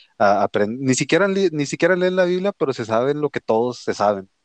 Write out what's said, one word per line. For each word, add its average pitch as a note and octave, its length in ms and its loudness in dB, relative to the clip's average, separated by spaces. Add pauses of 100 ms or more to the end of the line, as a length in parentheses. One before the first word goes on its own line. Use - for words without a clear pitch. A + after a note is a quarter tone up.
(180)
a G2+ 300 4
apren-, G#2 300 -2
ni C3 160 0
siquiera E3 340 2
li-, G3 240 0
ni D3 140 -2
siquiera E3+ 300 0
leen F#3 200 0
la F#3 100 4
Biblia, F#3 260 -2
pero C3+ 220 -2
se A#2+ 100 -6
saben B2+ 380 0
lo C#3+ 80 -2
que - 100 -6
todos A#2 380 -2
se G#2 160 -6
saben. G2+ 340 0 (160)